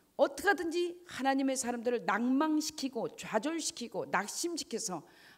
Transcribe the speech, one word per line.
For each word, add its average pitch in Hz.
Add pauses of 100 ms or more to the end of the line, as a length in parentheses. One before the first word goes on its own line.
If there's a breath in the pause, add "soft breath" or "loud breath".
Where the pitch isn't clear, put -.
(160 loud breath)
어떻게 -
하든지 349
하나님의 269
사람들을 240
낭망시키고 262
좌절시키고 220
낙심시켜서 196 (340 loud breath)